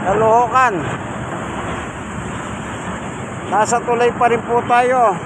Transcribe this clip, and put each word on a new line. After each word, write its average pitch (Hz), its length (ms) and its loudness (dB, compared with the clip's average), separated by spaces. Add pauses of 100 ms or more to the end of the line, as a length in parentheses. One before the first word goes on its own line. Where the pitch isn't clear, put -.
Caloocan. 220 720 4 (2750)
Nasa 214 400 2
tulay 240 320 4
pa 240 80 4
rin 233 160 2
po 233 240 2
tayo. 247 480 4 (100)